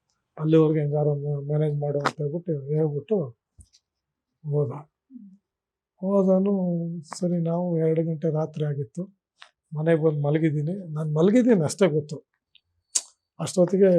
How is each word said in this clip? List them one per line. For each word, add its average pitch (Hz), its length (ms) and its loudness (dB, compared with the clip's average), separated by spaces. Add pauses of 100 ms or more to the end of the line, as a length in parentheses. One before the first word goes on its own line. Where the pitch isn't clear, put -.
(400)
ಅಲ್ಲಿವರೆಗೆ 156 400 4
ಹೆಂಗಾರು 147 680 -2
ಮ್ಯಾನೇಜ್ 151 340 0
ಮಾಡು" 143 180 -2
ಅಂತ - 180 -2
ಹೇಳ್ಬಿಟ್ಟು, 151 420 -4
ಹೇಳ್ಬಿಟ್ಟು 147 760 -2 (1120)
ಹೋದ. 143 200 0 (1300)
ಹೋದನು. 190 560 2 (480)
ಸರಿ, 175 420 -4
ನಾವು 170 340 -2
ಎರಡು 160 280 2
ಗಂಟೆ 160 280 -2
ರಾತ್ರಿ 156 320 -4
ಆಗಿತ್ತು, 147 380 -6 (720)
ಮನೆಗೆ 160 260 2
ಬಂದು 151 180 0
ಮಲಗಿದ್ದೀನಿ. 156 720 -2
ನಾನು 151 200 -4
ಮಲಗಿದ್ದೀನಿ 208 500 4
ಅಷ್ಟೇ 175 240 0
ಗೊತ್ತು. 151 360 -4 (1160)
ಅಷ್ಟೊತ್ತಿಗೆ 185 480 2 (120)